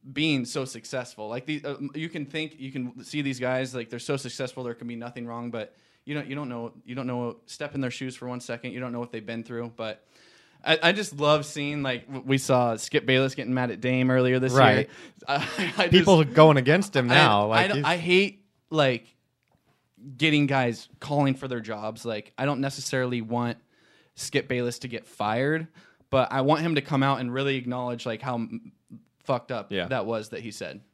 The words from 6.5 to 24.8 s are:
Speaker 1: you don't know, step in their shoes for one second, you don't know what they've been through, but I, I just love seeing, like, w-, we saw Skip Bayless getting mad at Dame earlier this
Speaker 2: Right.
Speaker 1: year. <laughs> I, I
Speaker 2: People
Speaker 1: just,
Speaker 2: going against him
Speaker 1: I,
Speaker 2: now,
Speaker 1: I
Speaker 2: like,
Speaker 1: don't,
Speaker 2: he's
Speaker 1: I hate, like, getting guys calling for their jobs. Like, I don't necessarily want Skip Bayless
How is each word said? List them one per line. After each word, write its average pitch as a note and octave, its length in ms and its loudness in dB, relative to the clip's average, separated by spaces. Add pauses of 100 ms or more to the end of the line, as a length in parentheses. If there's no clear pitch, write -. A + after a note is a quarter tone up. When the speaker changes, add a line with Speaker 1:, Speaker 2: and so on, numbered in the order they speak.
Speaker 1:
you B2 100 -12
don't C3 120 -6
know, B2 300 -4 (100)
step D3 280 -10
in C#3 60 -4
their B2+ 100 -2
shoes B2+ 260 -10
for B2+ 100 -12
one B2 140 -8
second, A#2+ 320 -10
you A#2+ 80 -8
don't B2+ 120 -8
know A#2+ 80 -6
what A#2+ 120 -8
they've A2 120 -10
been A2+ 200 -8
through, A#2 320 -10
but A2 280 -10 (600)
I, D#3+ 180 4
I - 100 6
just G3+ 260 -4
love D3 280 4
seeing, D3 360 -6
like, B2 240 -4
w-, C3+ 200 -10
we C3+ 120 4
saw B2 380 2
Skip D3 300 -2
Bayless C3 300 4
getting B2 180 -4
mad B2+ 160 -2
at F#2 100 -8
Dame B2+ 300 2
earlier B2+ 300 4
this B2+ 120 0
Speaker 2:
Right. B2 240 8
Speaker 1:
year. C3 100 0 (220)
<laughs> - 200 -20
I, D3+ 500 -2
I F#3 100 2
Speaker 2:
People E3 360 8
Speaker 1:
just, B2 100 -6
Speaker 2:
going D#3 220 10
against D3+ 400 2
him B2 140 2
Speaker 1:
I, B2 40 4
Speaker 2:
now, A2+ 300 8
Speaker 1:
I - 20 0
Speaker 2:
like, A2+ 220 4
Speaker 1:
don't, G3+ 100 0
Speaker 2:
he's D3 80 -2
Speaker 1:
I E3 100 2
hate, F3+ 480 2 (260)
like, C3+ 360 2 (1120)
getting D3 300 4
guys B2+ 420 0 (120)
calling C#3+ 340 0
for C3+ 140 -12
their B2 120 -4
jobs. A2 440 -8
Like, A2 320 -8
I C3 80 -4
don't C#3 160 -2
necessarily B2+ 600 -4
want A#2 380 -4 (560)
Skip - 340 -2
Bayless A#2+ 320 -2